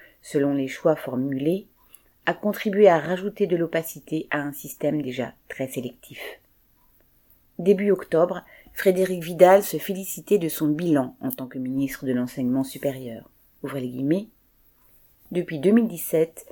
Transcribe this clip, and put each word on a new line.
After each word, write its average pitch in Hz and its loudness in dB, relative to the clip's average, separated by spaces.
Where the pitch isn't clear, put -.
selon 143 0
les 135 -2
choix 156 0
formulés, 139 -2
a 170 0
contribué 202 4
à 170 8
rajouter 185 -2
de 175 0
l'opacité 165 -4
à 147 -2
un 143 -6
système 151 -4
déjà 127 -6
très - -6
sélectif. - -10
Début 196 2
octobre, 175 0
Frédérique 185 0
Vidal 180 8
se - -6
félicitait 190 -2
de 170 0
son 156 -2
bilan 151 0
en 131 -6
tant 127 -10
que 131 -12
ministre 135 -4
de 131 0
l'Enseignement 127 -2
supérieur. 131 -8
Ouvrez 135 -8
les 123 -6
guillemets. « 143 -2
Depuis 170 -4
deux 165 2
mille 226 6
dix-sept, 165 -2